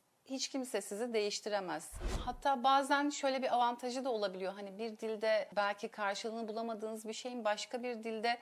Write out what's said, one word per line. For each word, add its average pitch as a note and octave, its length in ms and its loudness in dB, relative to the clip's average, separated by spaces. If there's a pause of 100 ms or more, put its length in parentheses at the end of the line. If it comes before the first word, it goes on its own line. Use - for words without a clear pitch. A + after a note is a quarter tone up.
(260)
hiç C4 220 -4
kimse B3+ 340 -2
sizi A3+ 320 -4
değiştiremez. G3+ 800 0 (340)
Hatta B3+ 380 2
bazen C#4 460 6
şöyle C4+ 320 0
bir B3 140 2
avantajı B3 500 2
da C4+ 40 0
olabiliyor. F#3+ 440 0
Hani G3 240 -10
bir A3 220 -6
dilde A3 560 2
belki G3+ 320 2
karşılığını G#3+ 600 -2
bulamadığınız A3 600 -4
bir A3 60 -4
şeyin B3 320 -4
başka G#3+ 380 -2
bir A#3+ 200 -4
dilde A3+ 380 0